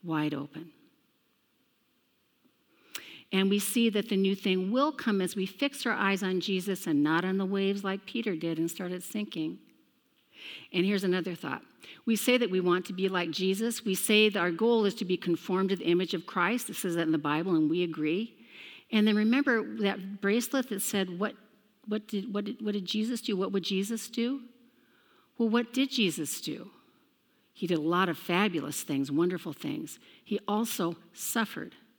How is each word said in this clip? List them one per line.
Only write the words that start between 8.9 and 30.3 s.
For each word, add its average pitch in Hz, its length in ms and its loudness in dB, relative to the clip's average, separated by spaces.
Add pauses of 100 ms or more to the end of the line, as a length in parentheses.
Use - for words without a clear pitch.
sinking. 190 580 -6 (1120)
And 185 140 2
here's 196 180 2
another 185 300 0
thought. 151 300 -8 (420)
We 226 100 4
say 247 220 4
that 233 140 2
we 185 80 4
want 180 260 2
to - 80 -10
be 185 160 0
like 175 220 -2
Jesus. 190 520 0
We 190 120 0
say 214 340 6
that 202 100 -2
our 175 120 2
goal 220 340 4
is 196 100 2
to 196 100 -4
be 185 120 0
conformed 185 520 0
to 196 60 2
the 175 100 -6
image 175 280 2
of 175 140 -6
Christ. 196 420 0
It - 60 -10
says 175 200 -4
that 170 60 0
in 160 100 2
the 156 60 4
Bible, 156 380 0
and 156 140 4
we 175 140 2
agree. 165 520 -2 (560)
And 214 140 4
then 214 120 4
remember 226 640 2
that 196 420 -2
bracelet 240 480 0
that 196 120 -4
said, 185 380 -2
"What, 202 160 -2 (520)
what 214 200 -4
did, 202 260 -4
what 208 120 -2
did, 214 180 -8
what 208 100 -2
did 202 120 -2
Jesus 220 340 -2
do? 208 160 -2
What 190 160 -2
would 196 120 0
Jesus 202 460 -2
do?" 247 320 -2 (960)
Well, 226 120 4
what 240 240 2
did 269 160 2
Jesus 170 500 0
do? - 320 -8 (800)
He - 160 -4
did 170 100 2
a 156 40 0
lot 175 260 4
of 165 100 -2
fabulous 170 680 0
things, 139 280 -2
wonderful 170 420 0
things. 151 460 -8 (240)
He 202 240 -4